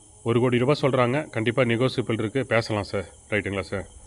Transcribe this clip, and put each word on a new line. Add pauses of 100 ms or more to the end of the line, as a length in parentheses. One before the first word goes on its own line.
(240)
ஒரு
கோடி
ரூபாய்
சொல்றாங்க.
கண்டிப்பா
நெகோசியபிள்
இருக்கு,
பேசலாம்
சார். (240)
ரைட்டுங்களா
சார்? (200)